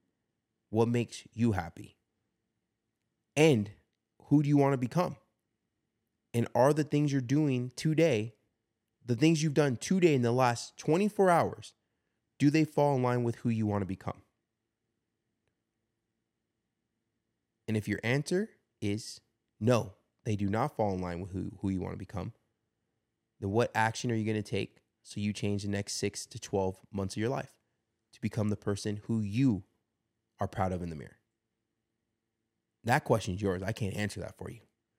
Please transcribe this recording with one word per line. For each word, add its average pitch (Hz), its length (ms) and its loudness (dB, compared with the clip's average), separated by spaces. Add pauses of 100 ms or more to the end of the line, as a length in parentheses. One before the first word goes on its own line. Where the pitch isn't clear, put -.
(720)
What 110 180 2
makes 120 340 -2 (100)
you 113 200 2
happy? 82 440 -8 (1400)
And 127 340 6 (540)
who 147 180 4
do 143 60 -2
you 147 80 4
want 139 160 4
to 135 60 0
become? 127 380 -2 (1160)
And 117 220 0
are 131 160 6
the 156 100 0
things 147 300 0
you're 139 80 0
doing 127 560 0
today 147 580 0 (720)
the 120 80 -2
things 151 280 4
you've 156 120 0
done 143 220 2
today 175 380 2
in 127 80 4
the 117 100 2
last 123 440 0
twenty-four 196 540 2
hours, 139 420 0 (680)
do 143 120 6
they 156 140 4
fall 147 320 2
in 127 60 2
line 123 200 2
with 117 140 -2
who - 120 -4
you 110 180 0
wanna 104 200 0
become? - 360 -10 (3500)
And 107 80 0
if 104 120 -4
your 101 160 -2
answer 147 460 -2 (300)
is 107 400 -6 (400)
no, 107 340 0 (300)
they 110 120 -2
do 101 120 -2
not 113 280 -2
fall 104 180 0
in 90 60 -4
line 87 200 -6
with 92 100 -10
who, 92 300 -8
who 98 100 -2
you 92 100 -2
wanna 90 160 -8
become, 95 360 -10 (1080)
then 98 100 -4
what 113 240 2
action 113 360 0
are 117 40 0
you 110 100 -2
gonna 107 180 -2
take - 360 -8 (240)
so - 180 -12
you 104 120 -2
change 101 300 -4
the 104 60 -8
next 101 260 -4
six - 320 -6
to - 140 -16
twelve 95 360 -4 (160)
months 98 220 -6
of 104 60 -6
your 113 100 -2
life 135 220 -8 (600)
to - 80 -20
become 107 280 -2
the 104 80 -2
person 104 480 -4
who 113 160 -2
you 107 420 0 (760)
are 98 80 -4
proud 95 240 -4
of 87 100 -6
in 85 80 -8
the 80 60 -10
mirror? 65 220 -16 (1600)
That 123 220 2
question 101 300 0
is 101 80 -6
yours. 95 200 -2
I 95 100 -4
can't 101 240 -6
answer 104 240 -6
that - 160 -12
for - 140 -14
you. 117 100 -16 (380)